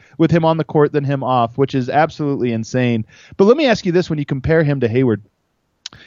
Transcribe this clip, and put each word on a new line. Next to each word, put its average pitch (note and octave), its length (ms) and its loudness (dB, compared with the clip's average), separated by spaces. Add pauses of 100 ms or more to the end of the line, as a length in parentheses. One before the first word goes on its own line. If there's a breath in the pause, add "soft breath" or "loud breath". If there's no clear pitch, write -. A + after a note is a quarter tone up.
(160 soft breath)
with D#3+ 140 2
him E3 140 2
on D#3+ 140 0
the D#3 60 -2
court D3 280 0
than D3 100 -2
him C#3 220 -4
off, A#2+ 340 -2
which C#3 160 0
is B2+ 160 -2
absolutely C#3+ 640 -2
insane. A#2 520 -2 (320 loud breath)
But G3 100 4
let A#3+ 100 6
me D#4 100 0
ask A3+ 180 0
you F#3+ 60 -2
this, E3+ 180 0
when D#3 120 -4
you C#3+ 40 -4
compare D#3 380 0
him C#3+ 160 0
to A#2+ 80 0
Hayward, A2 380 0 (840 loud breath)